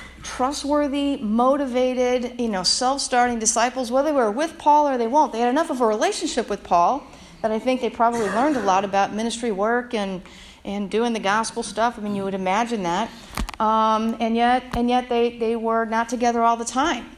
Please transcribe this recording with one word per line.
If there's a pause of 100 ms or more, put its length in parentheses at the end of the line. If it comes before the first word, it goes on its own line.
(220)
trustworthy,
motivated,
you
know,
self-starting
disciples,
whether
they
were
with
Paul
or
they
won't.
They
had
enough
of
a
relationship
with
Paul (380)
that
I
think
they
probably
learned
a
lot
about
ministry
work
and, (420)
and
doing
the
gospel
stuff.
I
mean,
you
would
imagine
that. (480)
Um,
and
yet, (140)
and
yet
they,
they
were
not
together
all
the
time.